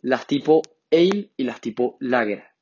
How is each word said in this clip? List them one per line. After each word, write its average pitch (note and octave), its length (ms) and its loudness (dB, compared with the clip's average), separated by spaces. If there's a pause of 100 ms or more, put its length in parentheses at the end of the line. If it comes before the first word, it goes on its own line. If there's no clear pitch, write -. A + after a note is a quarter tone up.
las B2+ 240 -4
tipo D3+ 360 2 (280)
ale G3 460 2
y C3+ 80 -4
las A#2 160 -6
tipo A#2+ 400 -4
lager. A#2+ 460 -2 (160)